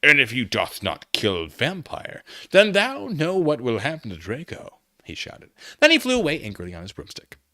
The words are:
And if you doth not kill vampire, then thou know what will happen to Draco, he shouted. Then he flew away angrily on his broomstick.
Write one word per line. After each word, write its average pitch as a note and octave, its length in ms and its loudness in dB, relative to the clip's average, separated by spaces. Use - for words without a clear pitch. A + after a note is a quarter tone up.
And D3 180 8
if A#2 120 0
you B2 120 -2
doth F#2+ 380 -2
not E2 300 -2
kill F#2 340 0
vampire, - 760 -6
then G3+ 220 6
thou C4+ 360 0
know F3 280 0
what D3+ 240 2
will A#2 180 0
happen C#3 320 -4
to F#2 60 -8
Draco, G2+ 640 -10
he - 100 -12
shouted. - 360 -14
Then D4+ 100 8
he D#4+ 80 6
flew B3+ 200 0
away D#3+ 220 0
angrily F#2+ 340 -10
on E2+ 80 -12
his F#2+ 100 -14
broomstick. - 440 -16